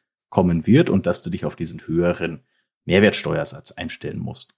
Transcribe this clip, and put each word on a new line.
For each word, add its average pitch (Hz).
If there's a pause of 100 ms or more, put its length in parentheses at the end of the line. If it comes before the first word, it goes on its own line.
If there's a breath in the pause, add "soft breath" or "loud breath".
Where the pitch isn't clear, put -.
(320)
kommen 87
wird 139
und 95
dass 87
du -
dich 85
auf 73
diesen 82
höheren 85 (440)
Mehrwertsteuersatz 85
einstellen -
musst. -